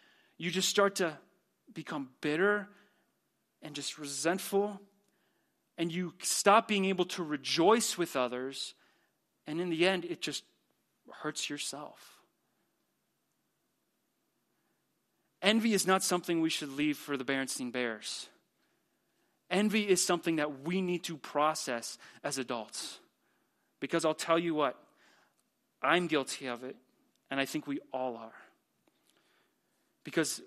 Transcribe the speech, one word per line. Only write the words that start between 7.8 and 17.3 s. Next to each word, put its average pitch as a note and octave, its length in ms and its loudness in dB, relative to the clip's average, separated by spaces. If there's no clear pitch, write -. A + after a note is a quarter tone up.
with E3 180 -2
others, B2+ 580 -4
and D#3 140 -4
in F3+ 80 -2
the E3 180 2
end, F#3 180 2
it F3 160 -8
just - 240 -6
hurts - 400 -8
yourself. - 720 -10
Envy A3 320 4
is F#3 140 2
not F#3+ 160 4
something F3 360 0
we D#3+ 100 2
should D3 200 -4
leave C#3+ 260 0
for C#3+ 200 -6
the C3 80 -6
Berenstein C3 480 -4